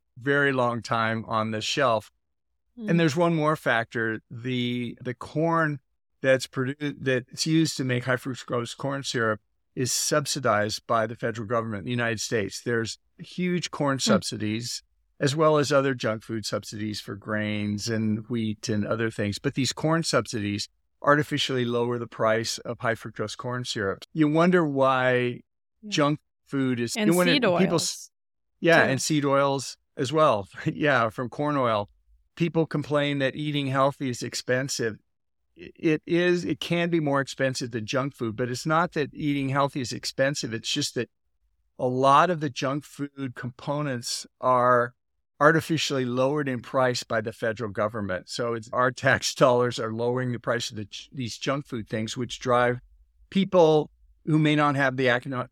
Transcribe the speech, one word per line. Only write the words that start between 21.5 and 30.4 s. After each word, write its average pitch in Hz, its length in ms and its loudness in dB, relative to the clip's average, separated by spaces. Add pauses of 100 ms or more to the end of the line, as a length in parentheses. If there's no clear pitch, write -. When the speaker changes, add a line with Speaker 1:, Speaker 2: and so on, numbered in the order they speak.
Speaker 1:
lower 120 340 -2
the 117 80 -8
price 110 520 0
of 117 220 -10
high 117 140 -2
fructose 113 420 -8
corn 123 280 -6
syrup. 98 480 -4
You 156 160 4
wonder 170 360 4
why 127 760 2 (420)
Speaker 2:
Yeah. 214 80 -14
Speaker 1:
junk 151 300 2 (260)
food 131 340 0
is, 117 160 -4
Speaker 2:
And 208 120 2
Speaker 1:
you 170 80 4
wonder, 180 160 4
Speaker 2:
seed 277 100 2
Speaker 1:
people 175 340 2
s- 156 40 2
Speaker 2:
oils, - 300 -6 (500)
Speaker 1:
yeah, 160 240 6
Speaker 2:
too. 117 60 2
Speaker 1:
and 131 120 -2
seed 147 220 0
oils 139 520 0 (200)
as 131 160 -4
well. 135 440 2